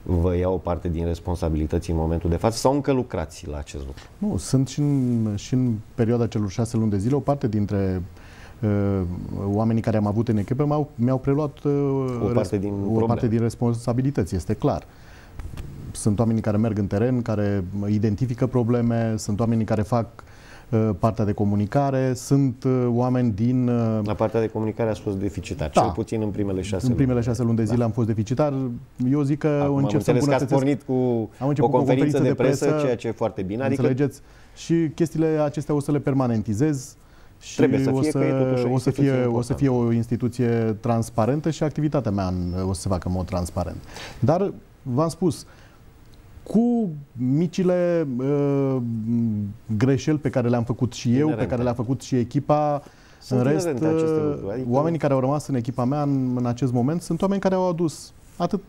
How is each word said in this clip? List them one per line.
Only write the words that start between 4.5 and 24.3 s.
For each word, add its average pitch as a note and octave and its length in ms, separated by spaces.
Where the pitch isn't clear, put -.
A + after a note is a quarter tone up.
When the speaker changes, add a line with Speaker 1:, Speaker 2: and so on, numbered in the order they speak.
Speaker 2:
și - 120
în, B2 560
și - 180
în B2+ 200
perioada A#2 320
celor G#2 220
șase A2+ 280
luni A2 120
de G2+ 80
zile, A#2 180
o C#3+ 40
parte C#3+ 280
dintre, G2 540
uh, G2+ 380
oamenii A2 360
care G#2+ 160
am G#2 100
avut G#2+ 200
în A2 100
echipă B2+ 280
m-au, D3 300
mi-au B2+ 220
preluat, C#3 460
uh, D3 80
Speaker 1:
O - 20
parte A2 300
Speaker 2:
res-, G2+ 60
Speaker 1:
din G2+ 120
Speaker 2:
o G2 80
Speaker 1:
probleme. A2 240
Speaker 2:
parte A#2 220
din A2+ 120
responsabilități, A#2 960
este F#2 180
clar. G#2+ 320
Sunt G#2 200
oamenii A2+ 220
care G#2 160
merg A2 200
în G2+ 100
teren, A#2 340
care G#2 420
identifică A2+ 600
probleme, A#2 680
sunt G#2 220
oamenii A2+ 260
care G#2+ 160
fac, A2+ 240
uh, A2 200
partea A2 260
de G2+ 60
comunicare, B2+ 840
sunt, C3+ 500
uh, C3 240
oameni B2 440
din, B2 360
uh, A#2 360
Speaker 1:
La G#2 100
partea A2 260